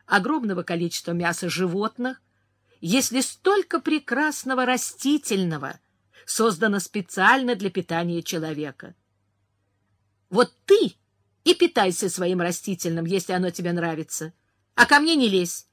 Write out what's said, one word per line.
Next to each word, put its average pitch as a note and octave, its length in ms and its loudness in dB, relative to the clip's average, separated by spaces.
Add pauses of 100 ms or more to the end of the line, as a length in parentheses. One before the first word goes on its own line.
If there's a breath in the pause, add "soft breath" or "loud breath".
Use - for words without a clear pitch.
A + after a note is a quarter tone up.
огромного G3+ 560 0
количества E3+ 500 -4
мяса E3+ 360 -2
животных, G3 720 -4 (600)
если A#3+ 400 0
столько - 600 0
прекрасного C#4 840 -2
растительного F#3+ 1160 -2 (460 soft breath)
создано G#3 540 0
специально A#3 760 2
для F#3+ 160 -4
питания E3+ 520 -4
человека. D#3 720 -8 (1400)
Вот A3 240 2 (100)
ты G4 300 6 (500)
и F4 100 6
питайся G#3 540 2
своим F3+ 320 -2
растительным, E3+ 640 -4
если F#3 280 -2
оно F3+ 180 0
тебе F3 220 -4
нравится, D#3+ 600 -6 (420)
а B3 120 6
ко C#4+ 140 6
мне D#4+ 160 0
не B3 120 4
лезь. F#3 440 -2